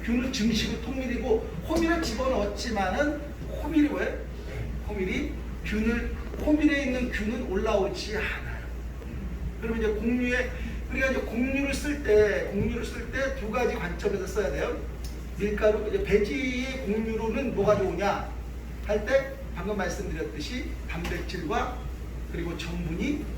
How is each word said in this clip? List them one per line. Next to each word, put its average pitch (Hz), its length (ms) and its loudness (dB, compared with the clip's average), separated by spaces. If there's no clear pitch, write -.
균을 247 280 0
증식을 - 520 2
통밀이고, 254 640 0
호밀을 330 360 4
집어넣었지만은 220 1160 0
호밀이 302 300 4
왜? - 260 -2
호밀이 220 440 -2
균을, 233 500 2
호밀에 294 380 6
있는 254 280 0
균은 214 400 -2
올라오지 202 640 2
않아요. - 480 -4
그러면 226 200 -2
이제 214 120 2
곡류에, 247 580 0
우리가 262 180 2
이제 254 100 2
곡류를 269 540 2
쓸 294 300 -2
때, 202 500 6
곡류를 233 320 0
쓸 - 260 -6
때 262 240 0
두 214 160 -4
가지 240 240 2
관점에서 185 520 -2
써야 185 240 0
돼요. - 280 -2
밀가루, 208 520 4
이제 190 140 2
배지의 254 840 2
곡류로는 220 680 0
뭐가 202 220 6
좋으냐 190 600 0
할 214 200 2
때 269 280 2
방금 190 220 -2
말씀드렸듯이 170 960 -4
단백질과 170 880 -2
그리고 165 260 -4
전분이 175 680 -2